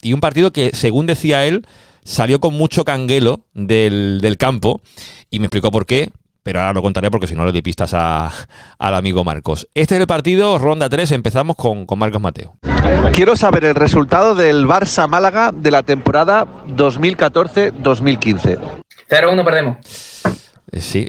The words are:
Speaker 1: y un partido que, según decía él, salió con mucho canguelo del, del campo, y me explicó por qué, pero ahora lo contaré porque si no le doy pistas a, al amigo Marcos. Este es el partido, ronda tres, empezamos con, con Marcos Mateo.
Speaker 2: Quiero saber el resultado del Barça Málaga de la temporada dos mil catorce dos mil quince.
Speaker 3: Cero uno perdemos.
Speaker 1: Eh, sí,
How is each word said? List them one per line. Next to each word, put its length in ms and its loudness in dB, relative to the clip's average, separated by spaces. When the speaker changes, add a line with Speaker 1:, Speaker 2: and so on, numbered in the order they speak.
Speaker 1:
y 120 0
un 60 -2
partido 300 2
que, 240 -2
según 320 0
decía 400 0
él, 180 -2
salió 360 0
con 140 0
mucho 300 0
canguelo 560 0
del, 680 0
del 160 0
campo, 440 -2
y 80 -6
me 80 -2
explicó 240 0
por 160 0
qué, 240 -2
pero 180 -4
ahora 140 -2
lo 60 -2
contaré 300 -2
porque 160 -2
si 80 -6
no 100 -2
le 60 0
doy 100 -2
pistas 320 -4
a, 400 -2
al 160 -2
amigo 300 0
Marcos. 500 -6
Este 220 0
es 40 2
el 60 0
partido, 520 0
ronda 300 0
tres, 220 -2
empezamos 460 -2
con, 300 -4
con 120 -4
Marcos 240 -2
Mateo. 340 -8
Speaker 2:
Quiero 240 4
saber 280 2
el 100 4
resultado 600 2
del 280 4
Barça 440 2
Málaga 440 2
de 200 0
la 100 4
temporada 640 2
dos 320 0
mil 160 0
catorce 560 2
dos 280 0
mil 200 0
quince. 380 0
Speaker 3:
Cero 240 4
uno 120 2
perdemos. 320 0
Speaker 1:
Eh, 100 -8
sí, 280 -2